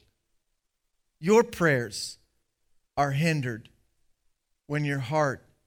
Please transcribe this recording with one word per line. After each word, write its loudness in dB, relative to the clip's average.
Your 4
prayers -2
are 0
hindered -2
when -4
your -2
heart -2